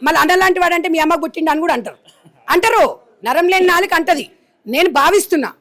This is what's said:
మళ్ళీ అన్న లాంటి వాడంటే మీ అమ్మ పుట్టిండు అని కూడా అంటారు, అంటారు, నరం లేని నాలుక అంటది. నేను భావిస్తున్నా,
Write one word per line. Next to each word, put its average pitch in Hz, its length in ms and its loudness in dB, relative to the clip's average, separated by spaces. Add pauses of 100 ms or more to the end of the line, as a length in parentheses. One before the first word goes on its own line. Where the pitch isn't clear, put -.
మళ్ళీ 320 180 2
అన్న 359 140 2
లాంటి 370 240 2
వాడంటే 349 300 0
మీ 320 100 0
అమ్మ 311 160 2
పుట్టిండు 311 360 -4
అని 302 80 -2
కూడా 330 140 -2
అంటారు, 196 240 -8 (520)
అంటారు, 370 500 0 (240)
నరం 302 240 0
లేని 370 180 2
నాలుక 359 280 0
అంటది. 330 360 -2 (380)
నేను 311 220 0
భావిస్తున్నా, 294 720 0